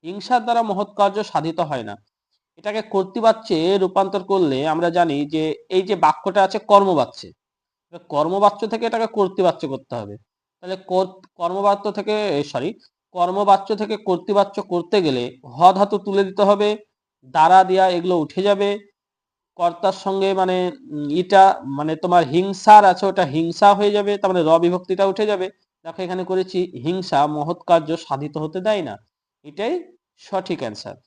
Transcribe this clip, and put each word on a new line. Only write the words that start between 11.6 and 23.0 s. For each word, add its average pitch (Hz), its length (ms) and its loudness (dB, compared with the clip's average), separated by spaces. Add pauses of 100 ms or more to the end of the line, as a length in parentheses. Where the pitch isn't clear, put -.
থেকে, 208 240 -4 (280)
সরি, 139 260 -6 (460)
কর্মবাচ্য 196 600 2
থেকে 214 220 -6
কর্তৃবাচ্য 196 640 -2
করতে 170 380 -4
গেলে 131 220 -2 (220)
হ 120 140 -18 (140)
ধাতু 202 240 0
তুলে 196 260 -2
দিতে 196 200 -2
হবে, 208 260 2 (580)
দ্বারা 165 360 6
দিয়া 185 260 2
এগুলো 180 280 -2
উঠে 156 240 -4
যাবে, 202 280 0 (880)
কর্তার 175 340 -2
সঙ্গে 190 400 -2
মানে, 185 240 0 (320)
উম, 147 200 -8
ইটা 185 340 4 (220)
মানে 147 300 -4
তোমার 175 320 2
হিংসার 196 580 8
আছে 185 200 2